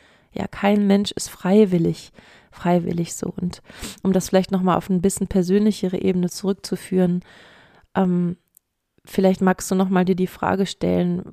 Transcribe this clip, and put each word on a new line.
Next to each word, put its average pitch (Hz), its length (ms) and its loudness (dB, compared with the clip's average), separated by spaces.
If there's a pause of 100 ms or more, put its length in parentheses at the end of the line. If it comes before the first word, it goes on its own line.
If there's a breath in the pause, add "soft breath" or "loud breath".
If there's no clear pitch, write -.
(340 soft breath)
Ja, - 140 -8
kein 208 400 0
Mensch 202 240 2
ist - 180 -10
freiwillig, 180 840 2 (400 loud breath)
freiwillig 175 640 -2
so. - 200 -8
Und 180 260 -8 (400 loud breath)
um 190 120 2
das 185 160 0
vielleicht 185 220 2
nochmal 185 260 2
auf - 120 -6
ein 185 120 0
bisschen 190 260 0
persönlichere 190 720 0
Ebene 180 280 0
zurückzuführen, 185 920 -2 (760 loud breath)
ähm, 180 420 0 (640)
vielleicht 190 380 0
magst 185 300 0
du 196 40 0
nochmal 185 300 2
dir 185 100 0
die 185 120 0
Frage 190 380 -2
stellen, 180 680 -2